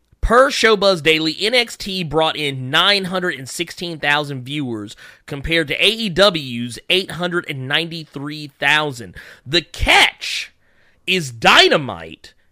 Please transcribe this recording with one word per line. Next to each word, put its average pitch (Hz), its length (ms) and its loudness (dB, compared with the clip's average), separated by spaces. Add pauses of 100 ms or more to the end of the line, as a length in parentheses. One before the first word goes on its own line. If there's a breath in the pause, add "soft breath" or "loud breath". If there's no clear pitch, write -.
(200)
per 262 300 6
Showbuzz 196 500 4
Daily, 160 380 2
N 214 160 -2
X 240 220 0
T 190 260 -6
brought 156 340 0
in 135 340 -6
nine 190 340 2
hundred 180 340 -4
and 131 100 -14
sixteen 170 520 -8
thousand 143 420 0
viewers 123 540 -6 (300 loud breath)
compared 151 420 0
to 151 160 0
A 190 40 6
E 226 200 -2
W's 143 680 0 (140)
eight 185 220 0
hundred 175 360 -4
and 131 200 -8
ninety-three 151 800 -6 (100)
thousand. 143 560 0 (320 loud breath)
The 151 160 0
catch - 880 0 (540)
is 175 240 0
Dynamite 120 1040 0 (180)